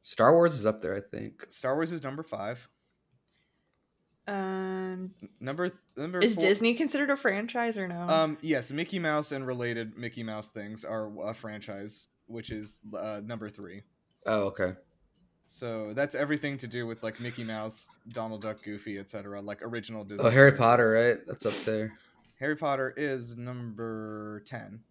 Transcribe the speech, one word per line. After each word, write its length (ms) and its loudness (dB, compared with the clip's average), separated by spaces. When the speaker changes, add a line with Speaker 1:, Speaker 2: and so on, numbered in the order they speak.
Speaker 1:
Star 300 8
Wars 220 8
is 100 -2
up 160 4
there, 140 -4
I 60 -4
think. 480 -12
Speaker 2:
Star 260 -4
Wars 160 0
is 140 -8
number 180 -8
five. 460 -8
Speaker 3:
Um, 960 -4
Speaker 2:
N-, 60 -14
number 300 -2
th-, 100 -20
number 240 -2
Speaker 3:
is 140 6
Speaker 2:
four 100 2
Speaker 3:
Disney 300 6
considered 360 2
a 60 4
franchise 640 0
or 100 -2
no? 140 -6
Speaker 2:
Um, 400 4
yes, 280 0
Mickey 280 -2
Mouse 340 0
and 140 -4
related 500 -2
Mickey 260 -8
Mouse 280 -6
things 340 -10
are 260 -4
a 80 -4
franchise, 760 -12
which 240 -10
is, 300 -10
uh, 280 -6
number 240 -8
three. 340 -14
Speaker 1:
Oh, 200 2
okay. 280 0
Speaker 2:
So 440 -8
that's 200 0
everything 440 -2
to 80 -10
do 200 -4
with, 160 -8
like, 180 -6
Mickey 220 -6
Mouse, 460 -6
Donald 340 -6
Duck, 200 -6
Goofy, 360 -8
et 100 -12
cetera, 320 -10
like, 220 -8
original 420 -6
Disney 220 2
Speaker 1:
Oh, 40 10
Harry 200 10
Speaker 2:
characters. 80 0
Speaker 1:
Potter, 320 8
right? 360 4
That's 200 -6
up 80 0
there. 300 -2
Speaker 2:
Harry 160 -2
Potter 420 0
is 420 -2
number 1040 -8
ten. 360 -12